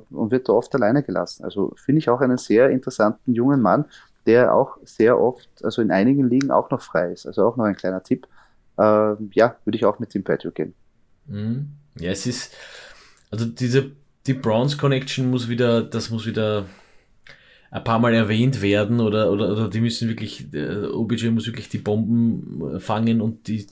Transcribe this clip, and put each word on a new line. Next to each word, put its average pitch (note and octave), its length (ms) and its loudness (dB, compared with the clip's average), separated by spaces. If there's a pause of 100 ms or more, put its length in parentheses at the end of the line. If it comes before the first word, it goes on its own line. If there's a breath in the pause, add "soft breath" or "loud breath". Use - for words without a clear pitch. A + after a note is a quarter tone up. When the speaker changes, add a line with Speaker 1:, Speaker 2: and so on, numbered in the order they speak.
(120)
Speaker 1:
und A2+ 180 -4
wird B2+ 180 -2
da G#2+ 60 4
oft A#2 220 0
alleine B2 260 2
gelassen. F2 420 -6
Also F#2 320 -4
finde - 220 -2
ich D3+ 120 -2
auch B2 120 2
einen B2+ 160 2
sehr B2 320 4
interessanten B2+ 640 -2
jungen B2+ 300 2
Mann, G#2+ 220 2 (420 soft breath)
der A#2 260 6
auch C3 300 0
sehr - 360 2
oft, B2+ 300 -2 (140)
also A2+ 180 -2
in A2 80 0
einigen B2 400 2
Ligen C3+ 220 2
auch - 180 2
noch B2+ 140 -4
frei F2 280 -2
ist. - 140 -14
Also G2 220 2
auch A#2+ 100 -2
noch A#2 80 0
ein G2+ 100 0
kleiner F#2 280 -6
Tipp. - 240 -4 (500 soft breath)
Ähm, G#2+ 560 2
ja, A#2 220 4 (100)
würde A2 100 -2
ich A2+ 100 0
auch G#2 120 2
mit A#2 140 -10
Tim G2 120 -4
Patrick - 300 -4
gehen. - 220 -8 (500)
Speaker 2:
Mhm. A2+ 440 -6 (280)
Ja, E2+ 140 -4
es - 160 -4
ist, - 260 -8 (800 loud breath)
also A2+ 140 -4
diese B2+ 460 0 (360)
die C3+ 60 2
Browns B2+ 440 0
Connection C3+ 520 0
muss A#2+ 200 -2
wieder, A#2 320 2
das A2+ 280 -6
muss A2+ 160 -6
wieder G#2+ 400 -2 (1040 soft breath)
ein G2 120 -10
paar A2+ 160 0
Mal A#2 140 4
erwähnt A2+ 480 2
werden G#2 380 2
oder, G#2+ 320 2
oder, G2+ 200 0
oder G#2+ 180 -2
die G#2+ 100 -4
müssen A#2 300 -2
wirklich, G2+ 440 -10
äh, D2+ 340 -6
O - 180 -4
B A2 100 -2
J A#2 180 0
muss A2+ 140 -2
wirklich A2+ 220 -10
die - 80 -6
Bomben G#2+ 1000 -2
fangen A2+ 420 0
und G#2+ 260 -6
die, - 240 -6